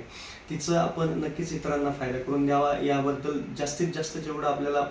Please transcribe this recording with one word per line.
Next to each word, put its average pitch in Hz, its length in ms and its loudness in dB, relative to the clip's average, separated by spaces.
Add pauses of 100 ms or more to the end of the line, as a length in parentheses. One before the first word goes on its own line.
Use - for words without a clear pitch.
(500)
तिचं 160 280 0
आपण 165 320 2
नक्कीच 156 440 -2
इतरांना 143 380 0
फायदा 127 260 -2
करून 143 280 2
द्यावा, 143 400 4
याबद्दल 139 560 2 (160)
जास्तीत 147 380 0
जास्त 160 220 -4
जेवढं 151 300 -4
आपल्याला 143 320 2 (120)